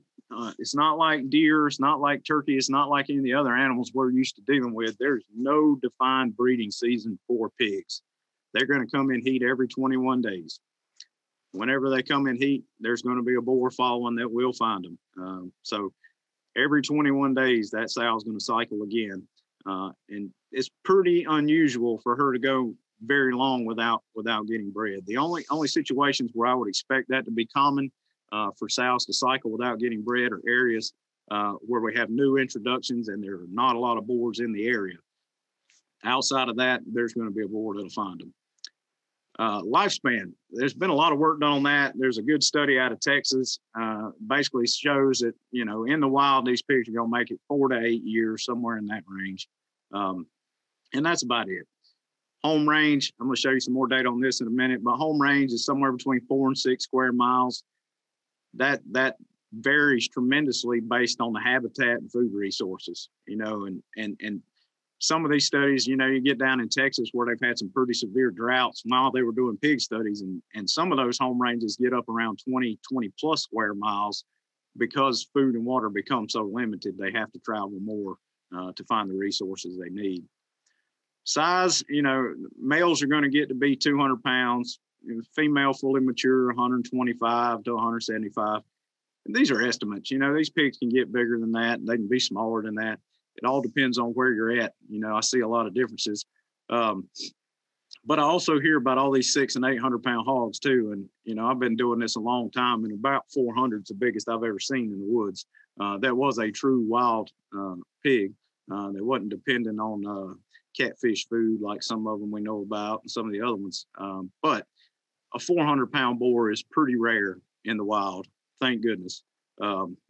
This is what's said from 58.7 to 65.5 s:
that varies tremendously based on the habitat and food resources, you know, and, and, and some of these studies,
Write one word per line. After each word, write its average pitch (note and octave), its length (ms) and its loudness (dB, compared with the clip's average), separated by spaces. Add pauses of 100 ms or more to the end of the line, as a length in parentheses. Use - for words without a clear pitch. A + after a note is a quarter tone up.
that C3 240 0 (360)
varies C3+ 540 4
tremendously B2+ 720 0
based A#2+ 420 0
on A#2 120 0
the G#2 80 -4
habitat A#2+ 580 0
and - 140 -10
food A#2+ 200 2
resources, F#2+ 760 -6 (180)
you G2+ 100 -10
know, G#2+ 280 -6
and, F#2+ 180 -10 (140)
and, G#2 260 -8
and G2+ 200 -8 (580)
some D#3+ 240 0
of C#3+ 60 0
these D3 140 4
studies, C#3 420 2